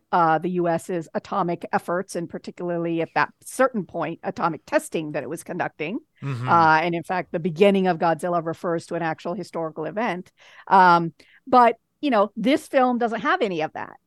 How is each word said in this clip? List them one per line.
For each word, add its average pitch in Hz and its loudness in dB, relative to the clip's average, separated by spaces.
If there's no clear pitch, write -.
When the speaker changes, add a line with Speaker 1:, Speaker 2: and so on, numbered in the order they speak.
Speaker 1:
uh, 160 4
the 180 -4
U 175 0
S's 165 -4
atomic 175 -4
efforts, 185 -4
and 175 -8
particularly 170 -6
at 160 -6
that 151 0
certain 214 -2
point, 165 -8
atomic 165 -4
testing 170 -4
that 151 -6
it 113 -10
was 165 -12
conducting. 160 -6
Speaker 2:
Mm-hmm. 131 -6
Speaker 1:
Uh, 160 6
and 170 -2
in 165 -6
fact, 180 -6
the 180 -4
beginning 190 2
of 175 0
Godzilla 170 -2
refers 165 -4
to 170 -6
an 165 -4
actual 165 -6
historical 165 -8
event. 185 -6
Um, 170 6
but 247 6
you 294 0
know, 214 2
this 262 0
film 254 2
doesn't 226 -2
have 320 0
any 185 -2
of 151 -6
that, - -12